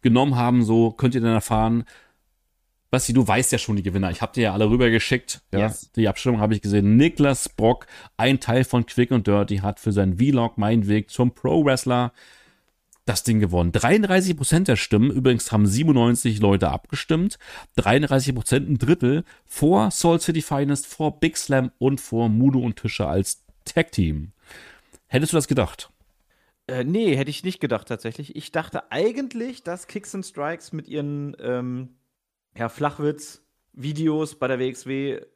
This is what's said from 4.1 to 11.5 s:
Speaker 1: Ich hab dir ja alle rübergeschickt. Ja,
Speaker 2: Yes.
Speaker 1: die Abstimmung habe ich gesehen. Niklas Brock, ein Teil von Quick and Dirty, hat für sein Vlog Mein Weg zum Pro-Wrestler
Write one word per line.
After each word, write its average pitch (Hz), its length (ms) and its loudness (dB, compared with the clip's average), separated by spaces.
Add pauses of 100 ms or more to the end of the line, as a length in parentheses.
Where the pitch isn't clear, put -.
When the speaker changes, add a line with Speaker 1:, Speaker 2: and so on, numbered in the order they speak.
Speaker 1:
Ich - 100 -8
hab - 140 -6
dir 123 100 0
ja 101 80 0
alle 107 160 2
rübergeschickt. 120 720 0 (120)
Ja, 98 80 0
Speaker 2:
Yes. 110 320 -4
Speaker 1:
die 110 140 2
Abstimmung 110 340 -2
habe 107 140 2
ich 101 60 -4
gesehen. 104 380 4
Niklas 147 500 2
Brock, 113 380 0 (320)
ein 127 220 2
Teil 131 240 0
von 120 200 0
Quick - 260 0
and 117 160 2
Dirty, 101 320 0
hat 101 220 -6
für 110 120 -2
sein 95 260 0
Vlog 123 400 0
Mein 107 280 2
Weg 104 240 0
zum 123 240 0
Pro-Wrestler 131 760 0 (920)